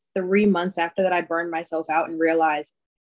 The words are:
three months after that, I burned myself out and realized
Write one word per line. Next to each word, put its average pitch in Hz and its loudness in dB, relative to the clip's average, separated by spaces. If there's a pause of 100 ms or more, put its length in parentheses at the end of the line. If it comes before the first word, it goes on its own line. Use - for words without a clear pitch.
(140)
three 196 2
months 185 2
after 170 0
that, 180 2
I 175 2
burned 170 -4
myself 165 -6
out 156 -2
and 160 -6
realized 160 0 (280)